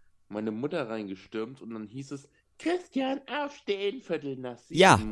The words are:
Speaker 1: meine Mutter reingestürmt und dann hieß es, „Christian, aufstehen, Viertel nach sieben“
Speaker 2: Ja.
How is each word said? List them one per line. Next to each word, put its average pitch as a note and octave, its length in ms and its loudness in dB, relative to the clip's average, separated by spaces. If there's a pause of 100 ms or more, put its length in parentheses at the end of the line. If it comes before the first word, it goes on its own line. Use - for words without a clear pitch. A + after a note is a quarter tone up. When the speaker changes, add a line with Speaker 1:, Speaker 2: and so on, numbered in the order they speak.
(300)
Speaker 1:
meine A2 220 -2
Mutter C3+ 380 -4
reingestürmt A2 720 -6
und A2+ 100 -12
dann A2 160 -8
hieß C3+ 240 -12
es, C#3 160 -12 (300)
„Christian, C#4 720 -2
aufstehen, A#3 720 -4
Viertel C#3+ 360 -4
nach B2 200 -8
sieben“ - 220 -4
Speaker 2:
Ja. F3+ 200 10 (120)